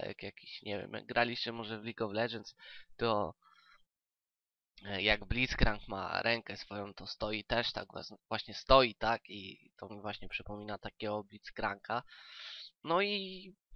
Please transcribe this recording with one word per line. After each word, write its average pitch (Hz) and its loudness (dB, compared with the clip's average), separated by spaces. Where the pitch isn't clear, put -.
jak 101 -8
jakiś, - -12
nie 101 -4
wiem, 98 -10
jak 107 -8
graliście 120 0
może 110 -8
w 104 -12
League 113 -4
of 101 -4
Legends, 113 -2
to, 104 2
e, 98 -4
jak 104 6
Blitzcrank 110 6
ma 92 -2
rękę 113 0
swoją, 101 -8
to 95 -12
stoi 107 -4
też 120 0
tak - -6
włas-, - -12
właśnie 110 -4
stoi 131 8
tak 110 0
i 95 -14
to 98 -12
mi 104 -12
właśnie 104 -6
przypomina 104 -8
takiego 104 -4
Blitzcranka. 104 -4
No 165 4
i 190 -2